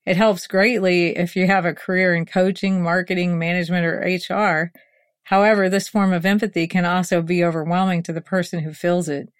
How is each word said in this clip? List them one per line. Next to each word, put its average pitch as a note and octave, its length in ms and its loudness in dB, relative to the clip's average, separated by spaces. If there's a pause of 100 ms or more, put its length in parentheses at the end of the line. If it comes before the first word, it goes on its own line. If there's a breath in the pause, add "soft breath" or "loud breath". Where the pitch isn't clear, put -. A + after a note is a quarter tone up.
It F#3 120 0
helps G#3 300 2
greatly F#3+ 720 2
if F3 200 -4
you F#3 100 2
have F#3+ 180 2
a E3+ 100 -2
career F#3 400 0
in E3 120 -2
coaching, F#3+ 560 0
marketing, F3 560 -2
management, E3+ 480 -2
or - 160 -2
H F3+ 280 -4
R. F3+ 420 0 (520 soft breath)
However, G3+ 440 4
this F#3+ 200 -2
form G3 240 2
of E3+ 120 0
empathy G3 440 0
can F3+ 160 0
also F3 380 0
be F3 220 0
overwhelming E3+ 600 0
to E3+ 80 -8
the E3 80 -6
person F3 400 -4
who D#3 120 -6
feels F3 360 -2
it. C#3+ 200 -6 (120)